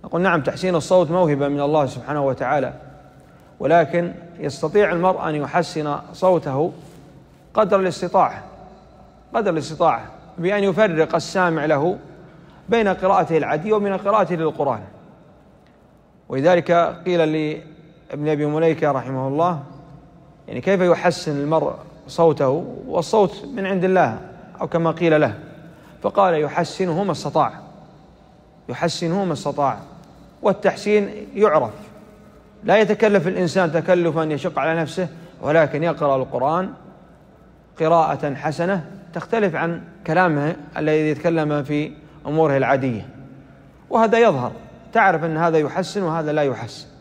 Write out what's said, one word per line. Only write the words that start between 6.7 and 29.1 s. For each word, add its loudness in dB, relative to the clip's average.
قدر 4
الاستطاعة، 0
قدر 0
الاستطاعة، 0
بأن 0
يفرق 2
السامع 0
له 0
بين 2
قراءته 2
العادية 0
وبين 0
قراءته 0
للقرآن. -2
ولذلك 2
قيل 2
لابن -4
أبي 0
مليكة 0
رحمه -4
الله: -2
"يعني -8
كيف 2
يحسن 2
المرء 0
صوته 2
والصوت 0
من -4
عند -2
الله؟" 2
أو -4
كما 0
قيل 2
له، 0
فقال: 2
"يحسنه -2
ما -2
استطاع، -2
يحسنه -2